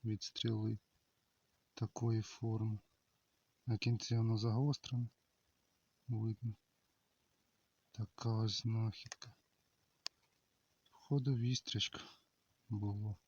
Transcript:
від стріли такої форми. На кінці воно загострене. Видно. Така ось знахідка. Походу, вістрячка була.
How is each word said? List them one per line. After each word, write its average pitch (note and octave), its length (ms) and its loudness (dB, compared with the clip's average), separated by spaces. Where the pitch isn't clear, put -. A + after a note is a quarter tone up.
від G#2+ 180 -2
стріли A2 560 -2
такої A2+ 480 0
форми. A2 560 -2
На A2 120 2
кінці A#2 380 2
воно A2+ 220 4
загострене. A#2+ 720 2
Видно. A2+ 460 -2
Така A2+ 440 -4
ось A2 280 0
знахідка. - 720 -2
Походу, C#3 460 0
вістрячка A#2+ 640 -2
була. G#2 480 -2